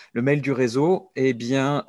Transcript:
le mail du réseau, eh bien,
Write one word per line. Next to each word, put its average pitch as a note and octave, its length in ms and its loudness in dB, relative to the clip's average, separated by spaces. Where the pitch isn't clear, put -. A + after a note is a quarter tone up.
le A#2+ 80 -2
mail C#3+ 200 2
du C3+ 120 -2
réseau, C3 640 0
eh C3 160 2
bien, C3 560 -2